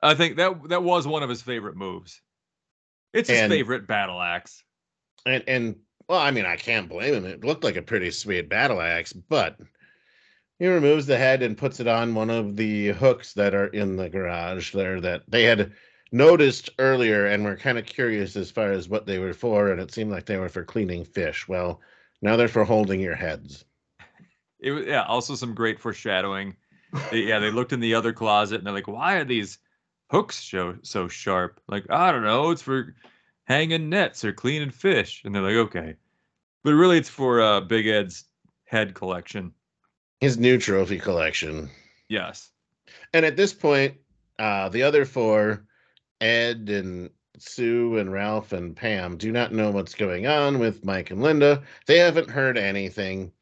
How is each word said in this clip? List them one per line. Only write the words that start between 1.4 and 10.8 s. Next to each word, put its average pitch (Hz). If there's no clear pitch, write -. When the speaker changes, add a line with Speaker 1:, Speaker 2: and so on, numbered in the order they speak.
Speaker 1:
favorite 107
moves. 92
It's 233
his 120
Speaker 2:
And 107
Speaker 1:
favorite 113
battle 98
axe. 87
Speaker 2:
And, 127
and, 120
well, 180
I 143
mean, 113
I 87
can't 104
blame 104
him. 98
It 90
looked 147
like 107
a 90
pretty 92
sweet 90
battle 110
axe, 82
but 90
he 175
removes 151